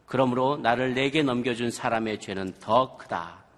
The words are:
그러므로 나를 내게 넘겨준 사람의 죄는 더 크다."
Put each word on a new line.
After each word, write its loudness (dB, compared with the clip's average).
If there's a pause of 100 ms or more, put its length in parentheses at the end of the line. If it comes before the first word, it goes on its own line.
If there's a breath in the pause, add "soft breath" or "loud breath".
그러므로 2
나를 2
내게 0
넘겨준 -2
사람의 -2
죄는 -6
더 2
크다." -10 (120)